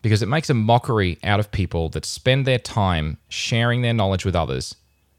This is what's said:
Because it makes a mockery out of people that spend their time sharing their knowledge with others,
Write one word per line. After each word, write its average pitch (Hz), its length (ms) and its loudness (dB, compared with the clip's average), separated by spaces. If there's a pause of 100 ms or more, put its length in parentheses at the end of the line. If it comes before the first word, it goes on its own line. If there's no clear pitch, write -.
Because 107 180 2
it 104 80 -2
makes 151 220 -2
a - 20 4
mockery 110 680 2
out 101 160 2
of 104 120 -4
people 85 380 -2
that 78 160 -8
spend 131 400 0
their 127 140 2
time 80 580 -2 (120)
sharing 120 520 0
their 117 140 0
knowledge 98 280 0
with 90 120 0
others, 67 400 -2 (440)